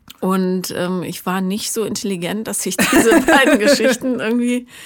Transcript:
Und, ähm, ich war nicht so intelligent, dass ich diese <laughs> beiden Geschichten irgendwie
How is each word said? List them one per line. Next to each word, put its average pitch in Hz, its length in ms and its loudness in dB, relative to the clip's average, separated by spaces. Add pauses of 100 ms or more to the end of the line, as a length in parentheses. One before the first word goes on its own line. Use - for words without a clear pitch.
(200)
Und, 185 560 -2
ähm, 180 260 -4
ich 160 240 -10
war 185 140 -2
nicht 190 320 -4
so 220 120 -4
intelligent, 196 640 -6
dass 202 180 -6
ich 214 120 -4
diese 247 420 4
<laughs> - 60 0
beiden 285 320 6
Geschichten 254 600 0
irgendwie 240 480 -2 (200)